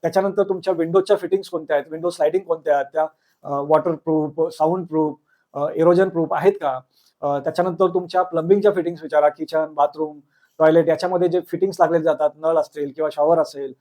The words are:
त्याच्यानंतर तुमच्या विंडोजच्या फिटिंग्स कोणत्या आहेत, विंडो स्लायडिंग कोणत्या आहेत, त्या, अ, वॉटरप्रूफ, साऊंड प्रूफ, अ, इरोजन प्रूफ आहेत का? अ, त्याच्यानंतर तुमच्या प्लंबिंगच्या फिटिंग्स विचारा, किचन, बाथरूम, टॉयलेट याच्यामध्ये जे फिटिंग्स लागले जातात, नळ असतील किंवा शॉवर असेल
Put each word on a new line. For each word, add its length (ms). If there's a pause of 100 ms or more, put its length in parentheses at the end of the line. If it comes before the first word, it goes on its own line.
त्याच्यानंतर 400
तुमच्या 320
विंडोजच्या 420
फिटिंग्स 320
कोणत्या 280
आहेत, 160
विंडो 180
स्लायडिंग 340
कोणत्या 300
आहेत, 180
त्या, 140 (380)
अ, 80
वॉटरप्रूफ, 1000
साऊंड 320
प्रूफ, 300 (380)
अ, 200
इरोजन 340
प्रूफ 240
आहेत 280
का? 200 (420)
अ, 160
त्याच्यानंतर 500
तुमच्या 340
प्लंबिंगच्या 500
फिटिंग्स 300
विचारा, 260
किचन, 460
बाथरूम, 440 (400)
टॉयलेट 300
याच्यामध्ये 400
जे 120
फिटिंग्स 400
लागले 200
जातात, 360
नळ 200
असतील 400
किंवा 160
शॉवर 260
असेल 420